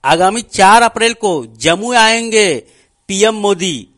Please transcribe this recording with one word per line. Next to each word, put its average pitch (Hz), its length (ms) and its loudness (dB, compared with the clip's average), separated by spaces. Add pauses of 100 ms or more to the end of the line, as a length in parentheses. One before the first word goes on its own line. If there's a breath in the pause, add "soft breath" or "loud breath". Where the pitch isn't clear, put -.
आगामी 185 380 0
चार 208 400 4
अप्रैल 226 320 -2
को 170 320 -4
जम्मू 165 460 -4
आएंगे 220 760 0 (420 soft breath)
पीएम 208 260 0
मोदी। 185 640 -4